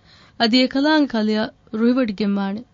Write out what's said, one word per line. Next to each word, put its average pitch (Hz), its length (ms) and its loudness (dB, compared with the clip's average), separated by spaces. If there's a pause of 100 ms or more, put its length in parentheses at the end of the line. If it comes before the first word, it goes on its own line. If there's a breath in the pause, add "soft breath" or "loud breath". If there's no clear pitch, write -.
(400 soft breath)
ಅದಿ 233 180 2
ಎಕಲಾಂಗೆ 277 500 2
ಕಲಿಯಾ 214 360 -2 (300)
ರುಹಿವಡಿಗೆಂವಾಣೆ. 214 880 0 (120)